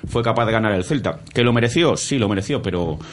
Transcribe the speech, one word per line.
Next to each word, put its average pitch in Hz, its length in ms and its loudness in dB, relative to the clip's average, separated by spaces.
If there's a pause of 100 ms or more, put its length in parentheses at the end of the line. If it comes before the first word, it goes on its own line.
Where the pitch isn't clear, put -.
fue 120 140 -2
capaz 117 240 2
de 110 60 0
ganar 110 200 2
el 92 120 0
Celta. 98 340 -2 (160)
¿Que 120 80 2
lo 120 100 4
mereció? 120 460 2
Sí, - 200 -2
lo 104 120 2
mereció, 110 320 -2
pero 87 360 -2 (140)